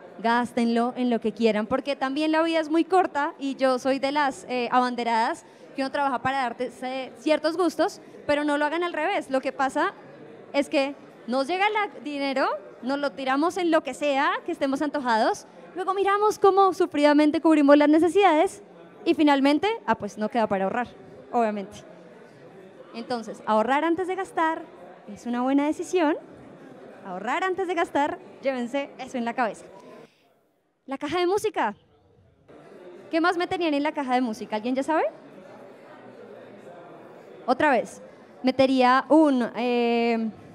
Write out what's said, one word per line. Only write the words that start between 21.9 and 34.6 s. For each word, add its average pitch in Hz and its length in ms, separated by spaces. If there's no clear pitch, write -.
Entonces, 226 520
ahorrar 226 380
antes 339 220
de 370 80
gastar 339 480
es 208 180
una 240 160
buena 277 240
decisión. 320 500
Ahorrar 214 360
antes 370 240
de 349 80
gastar, 320 440
llévense 262 560
eso 254 200
en 233 60
la 233 100
cabeza. 220 300
La 269 120
caja 294 200
de 359 80
música. 359 480
¿Qué 320 100
más 349 160
meterían 349 380
en 285 80
la 302 100
caja 262 220
de 254 60
música? 220 360
¿Alguien 233 180